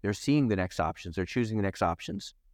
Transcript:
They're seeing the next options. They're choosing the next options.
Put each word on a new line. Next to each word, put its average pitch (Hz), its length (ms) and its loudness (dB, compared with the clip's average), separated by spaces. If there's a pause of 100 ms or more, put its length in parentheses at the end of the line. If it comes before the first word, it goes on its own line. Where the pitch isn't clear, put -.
They're 101 100 2
seeing 139 360 4
the 104 80 4
next 90 220 -2
options. 80 380 -2
They're 95 80 0
choosing 110 320 0
the 107 60 0
next 98 180 -2
options. - 540 -2 (200)